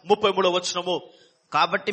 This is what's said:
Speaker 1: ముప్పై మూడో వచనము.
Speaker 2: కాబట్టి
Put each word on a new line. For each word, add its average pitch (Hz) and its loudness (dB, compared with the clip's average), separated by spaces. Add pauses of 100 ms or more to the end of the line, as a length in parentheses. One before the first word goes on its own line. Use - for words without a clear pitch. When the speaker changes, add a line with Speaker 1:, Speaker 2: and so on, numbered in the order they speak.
(120)
Speaker 1:
ముప్పై 202 2
మూడో 185 2
వచనము. 180 -4 (560)
Speaker 2:
కాబట్టి 175 0